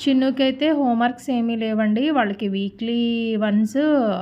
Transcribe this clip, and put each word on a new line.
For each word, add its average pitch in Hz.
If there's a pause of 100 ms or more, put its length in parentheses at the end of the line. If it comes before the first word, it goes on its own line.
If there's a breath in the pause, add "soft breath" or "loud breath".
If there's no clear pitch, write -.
చిన్నుకైతే 262
హోంవర్క్స్ 247
ఏమీ 233
లేవండి, 220
వాళ్ళకి 214
వీక్లీ 226
వన్స్, 214 (460)